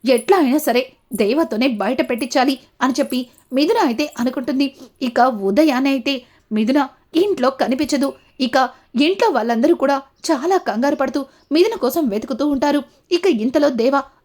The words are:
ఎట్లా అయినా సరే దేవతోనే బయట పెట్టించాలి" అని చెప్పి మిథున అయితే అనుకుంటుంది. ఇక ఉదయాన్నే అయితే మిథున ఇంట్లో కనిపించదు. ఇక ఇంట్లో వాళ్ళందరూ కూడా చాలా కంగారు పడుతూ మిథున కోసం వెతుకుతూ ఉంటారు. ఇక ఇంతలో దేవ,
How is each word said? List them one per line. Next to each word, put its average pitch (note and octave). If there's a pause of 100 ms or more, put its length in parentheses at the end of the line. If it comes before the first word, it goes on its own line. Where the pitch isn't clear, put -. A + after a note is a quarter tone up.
ఎట్లా B3+
అయినా C#4+
సరే B3 (320)
దేవతోనే A#3+ (160)
బయట B3+ (100)
పెట్టించాలి" C4 (280)
అని B3+
చెప్పి C4 (340)
మిథున D#4 (100)
అయితే A#3 (160)
అనుకుంటుంది. C4 (360)
ఇక B3
ఉదయాన్నే B3+
అయితే C4+ (380)
మిథున A3 (340)
ఇంట్లో E4+
కనిపించదు. C4 (320)
ఇక B3+ (460)
ఇంట్లో G4
వాళ్ళందరూ A#3+
కూడా C#4 (320)
చాలా E4
కంగారు C4+
పడుతూ - (320)
మిథున G4
కోసం C4+
వెతుకుతూ A3 (100)
ఉంటారు. C#4+ (320)
ఇక F4+ (180)
ఇంతలో C#4+
దేవ, C4 (280)